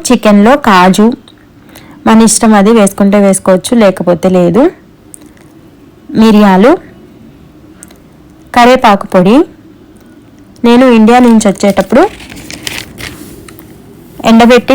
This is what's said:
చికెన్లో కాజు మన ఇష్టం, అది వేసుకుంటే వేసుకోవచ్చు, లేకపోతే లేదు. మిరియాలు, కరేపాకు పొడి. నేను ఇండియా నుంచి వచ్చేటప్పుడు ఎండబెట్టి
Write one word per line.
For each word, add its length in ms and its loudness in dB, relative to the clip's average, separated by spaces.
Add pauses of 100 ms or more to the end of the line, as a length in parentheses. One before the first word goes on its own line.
చికెన్లో 460 2 (120)
కాజు 400 2 (1000)
మన 200 2
ఇష్టం, 300 -2
అది 200 2
వేసుకుంటే 480 0
వేసుకోవచ్చు, 460 -2 (100)
లేకపోతే 540 -2
లేదు. 280 0 (1600)
మిరియాలు, 500 2 (1800)
కరేపాకు 580 0
పొడి. 220 2 (1300)
నేను 180 2 (120)
ఇండియా 300 2
నుంచి 240 2
వచ్చేటప్పుడు 500 -2 (2250)
ఎండబెట్టి 460 2